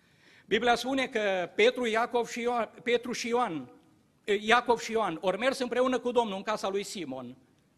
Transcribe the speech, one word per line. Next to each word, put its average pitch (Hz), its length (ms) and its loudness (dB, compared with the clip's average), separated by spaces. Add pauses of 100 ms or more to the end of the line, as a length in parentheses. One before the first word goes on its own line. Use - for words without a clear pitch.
(460)
Biblia 233 300 2
spune 254 320 -2
că 190 480 -2
Petru, 247 300 4
Iacov 233 440 0
și 247 120 -6
Ioan, 240 280 -2 (140)
Petru 240 280 0
și - 160 -6
Ioan, 214 420 -2 (720)
Iacov 233 400 4
și 233 120 -8
Ioan 202 300 0
au 190 160 0
mers 254 220 0
împreună 247 400 0
cu 240 120 -2
Domnul 226 240 2
în 196 80 -8
casa 214 260 -2
lui 196 140 -2
Simon. 131 520 -10 (420)